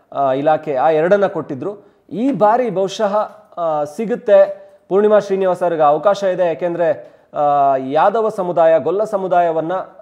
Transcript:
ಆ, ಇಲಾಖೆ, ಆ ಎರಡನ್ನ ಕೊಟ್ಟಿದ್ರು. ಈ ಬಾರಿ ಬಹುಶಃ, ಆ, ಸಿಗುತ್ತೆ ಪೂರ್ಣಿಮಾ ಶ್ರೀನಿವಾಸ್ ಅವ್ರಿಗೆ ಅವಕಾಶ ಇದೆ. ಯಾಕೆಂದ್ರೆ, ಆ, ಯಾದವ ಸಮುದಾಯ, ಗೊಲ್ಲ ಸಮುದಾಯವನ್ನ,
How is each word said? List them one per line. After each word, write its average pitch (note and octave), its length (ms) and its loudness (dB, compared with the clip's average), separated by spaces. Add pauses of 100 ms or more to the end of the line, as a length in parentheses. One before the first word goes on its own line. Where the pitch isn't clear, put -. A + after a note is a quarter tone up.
(140)
ಆ, C3+ 200 0
ಇಲಾಖೆ, D3+ 420 -2
ಆ C#3+ 140 2
ಎರಡನ್ನ F#3 380 2
ಕೊಟ್ಟಿದ್ರು. D#3+ 580 -8 (240)
ಈ A#3+ 220 -4
ಬಾರಿ A3 380 2
ಬಹುಶಃ, G3 460 -4 (420)
ಆ, D#3 260 -4
ಸಿಗುತ್ತೆ G3 880 0 (180)
ಪೂರ್ಣಿಮಾ G#3 300 4
ಶ್ರೀನಿವಾಸ್ F#3+ 440 -2
ಅವ್ರಿಗೆ E3 180 0
ಅವಕಾಶ D#3 420 2
ಇದೆ. F3+ 200 0
ಯಾಕೆಂದ್ರೆ, E3+ 760 -2 (140)
ಆ, C#3+ 420 2
ಯಾದವ E3+ 540 0
ಸಮುದಾಯ, E3+ 500 2
ಗೊಲ್ಲ E3+ 240 -2
ಸಮುದಾಯವನ್ನ, F3 680 0 (300)